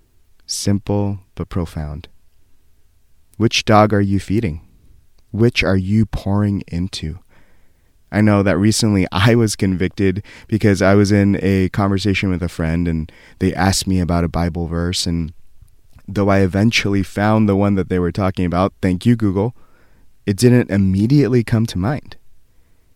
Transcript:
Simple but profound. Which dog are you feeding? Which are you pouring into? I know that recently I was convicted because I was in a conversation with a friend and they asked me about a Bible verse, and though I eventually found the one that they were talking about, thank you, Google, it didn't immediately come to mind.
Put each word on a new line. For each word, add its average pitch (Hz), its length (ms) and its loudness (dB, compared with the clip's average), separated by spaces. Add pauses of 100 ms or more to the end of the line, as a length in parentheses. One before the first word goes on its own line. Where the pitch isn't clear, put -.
(480)
Simple 101 720 -4 (160)
but 87 140 -10
profound. 78 580 -8 (1300)
Which - 280 -2
dog 107 280 4
are 101 80 2
you 98 180 0
feeding? 92 420 -4 (680)
Which 113 320 2
are 92 140 2
you 104 280 2
pouring 101 640 -2
into? 85 520 -8 (920)
I 104 100 0
know 104 220 4
that 90 160 2
recently 104 520 2
I 104 220 2
was 117 220 2
convicted 95 680 -2 (240)
because 101 360 2
I 95 100 6
was 101 180 4
in 101 300 2
a 95 280 0
conversation 98 600 -2
with 87 140 -4
a 82 60 -4
friend 85 380 -2
and 80 240 -4 (280)
they 92 160 0
asked 92 320 0
me 95 120 0
about 85 240 0
a 85 60 -2
Bible 85 380 -4
verse, 85 400 -4
and 82 260 -4 (720)
though 101 220 -2
I 98 100 2
eventually 98 640 0
found 107 480 0
the 98 60 2
one 101 180 2
that 92 160 -2
they 92 80 -2
were 87 140 -2
talking 92 340 -2
about, 87 280 0 (100)
thank 90 200 -2
you, 120 120 4
Google, 104 400 -2 (720)
it 98 100 -2
didn't 123 320 4
immediately 107 760 2
come 113 220 0
to 113 140 -6
mind. 113 380 -6 (800)